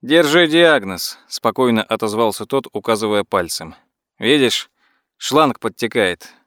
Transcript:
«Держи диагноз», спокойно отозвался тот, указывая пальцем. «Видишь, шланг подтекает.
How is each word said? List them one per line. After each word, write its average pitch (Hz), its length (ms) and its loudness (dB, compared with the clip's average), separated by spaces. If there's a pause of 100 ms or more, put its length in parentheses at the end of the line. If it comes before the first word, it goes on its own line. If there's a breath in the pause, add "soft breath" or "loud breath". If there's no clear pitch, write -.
«Держи 160 460 2
диагноз», 151 800 0
спокойно 117 560 -2
отозвался 110 640 -2
тот, 135 260 -4
указывая 104 520 -2
пальцем. 85 500 -4 (460)
«Видишь, 127 500 0 (460)
шланг 143 420 0
подтекает. 107 720 -4 (140)